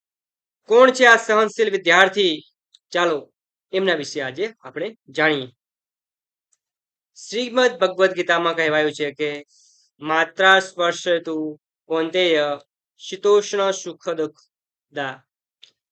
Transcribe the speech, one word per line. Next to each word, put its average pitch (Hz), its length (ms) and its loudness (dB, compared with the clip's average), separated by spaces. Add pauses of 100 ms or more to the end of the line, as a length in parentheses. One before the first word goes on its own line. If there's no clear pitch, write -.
(680)
કોણ 254 240 6
છે 254 140 2
આ 233 100 8
સહનશીલ 220 560 0
વિદ્યાર્થી? 185 720 2 (500)
ચાલો 170 420 -4 (380)
એમના 185 240 -2
વિશે 147 260 -8
આજે 139 400 -8
આપણે 165 360 -12 (120)
જાણીએ. 147 380 -2 (1800)
શ્રીમદ 247 480 0
ભગવદ્ 185 360 2
ગીતામાં 170 420 0
કહેવાયું 151 360 0
છે 147 200 -6
કે 147 340 -8 (540)
માત્રા 165 600 2
સ્પર્શ 175 480 -4
તું 160 520 -4 (280)
કૌંતેય 160 720 -2 (380)
શીતોષ્ણ 202 760 0
સુખ 180 380 -10
દુઃખ 156 280 -6 (540)
દા 135 320 -10 (680)